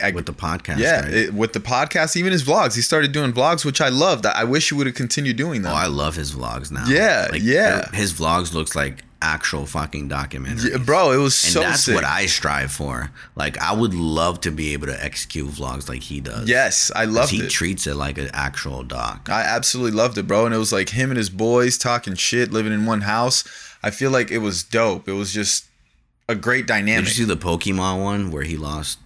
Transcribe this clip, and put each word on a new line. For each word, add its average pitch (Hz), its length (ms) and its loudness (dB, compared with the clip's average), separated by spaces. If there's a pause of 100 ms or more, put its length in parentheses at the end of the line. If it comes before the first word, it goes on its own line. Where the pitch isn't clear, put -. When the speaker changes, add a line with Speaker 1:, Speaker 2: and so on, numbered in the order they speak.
Speaker 1:
I 98 40 2
Speaker 2:
With 87 140 -4
the - 80 -4
podcast, 80 460 -4
Speaker 1:
Yeah, 160 220 4
Speaker 2:
right? 73 120 -4
Speaker 1:
it, 104 220 2
with 110 180 0
the 113 60 -4
podcast, 143 580 0
even 180 140 2
his 170 120 2
vlogs. 139 320 4
He 120 60 0
started 147 300 2
doing 139 200 2
vlogs, 143 320 4
which 143 160 0
I 143 100 4
loved. 135 360 4
I 107 180 2
wish 127 260 2
he 151 60 0
would 143 120 2
have 127 80 -2
continued 127 420 -2
doing 139 240 -2
them. 85 100 -2
Speaker 2:
Oh, 76 40 0
I 80 100 2
love 76 300 0
his 73 160 -4
vlogs 64 400 -8
now. 67 160 -6
Speaker 1:
Yeah, 143 440 4
Speaker 2:
Like, 82 120 -2
Speaker 1:
yeah. 170 500 2
Speaker 2:
his 101 180 0
vlogs 82 440 0
looks 78 200 -2
like 69 280 -4 (180)
actual 78 460 -2
fucking 73 420 -6
documentaries. 69 600 -4
Speaker 1:
Yeah, 131 60 -2
bro, 143 340 4
it 131 60 4
was 139 280 2
Speaker 2:
And - 80 2
Speaker 1:
so 160 80 2
Speaker 2:
that's 127 220 2
Speaker 1:
sick. 123 100 2
Speaker 2:
what 85 100 2
I 76 220 2
strive 71 460 0
for. 67 400 -4 (240)
Like, 73 240 -4
I 87 120 0
would 110 220 2
love 82 480 0
to 87 100 0
be 76 220 -4
able 71 140 -6
to 69 180 -6
execute - 460 -6
vlogs 69 360 -8
like 64 140 -8
he - 180 -8
does. 113 300 -4
Speaker 1:
Yes, 120 460 2
I 113 100 2
Speaker 2:
'Cause 107 80 0
Speaker 1:
loved 127 180 4
Speaker 2:
he 95 120 0
Speaker 1:
it. - 80 -4
Speaker 2:
treats 90 340 -2
it 71 80 -2
like 69 240 -4
an 69 160 -6
actual 67 480 -6
doc. 60 480 -8
Speaker 1:
I 110 140 0
absolutely 120 480 0
loved 110 260 2
it, 98 80 -2
bro. 107 220 4
And 117 80 0
it - 20 2
was, 110 160 0
like, 98 160 0
him 131 220 0
and 127 80 0
his 104 100 -2
boys 120 480 4
talking 120 380 -2
shit, 120 360 0
living 110 220 0
in 107 140 2
one 110 140 0
house. 113 420 2 (400)
I 104 80 0
feel 131 180 0
like 127 220 2
it 113 80 -2
was 98 240 -2
dope. 113 440 0
It 98 60 -4
was 98 180 -4
just 101 340 -2 (640)
a 117 60 0
great 120 320 0
dynamic. 107 380 2
Speaker 2:
Did - 120 0
you 120 80 2
see - 20 2
the 90 100 0
Pokemon 92 640 0
one 101 300 -2
where 73 120 -4
he 80 140 -4
lost, 76 480 -6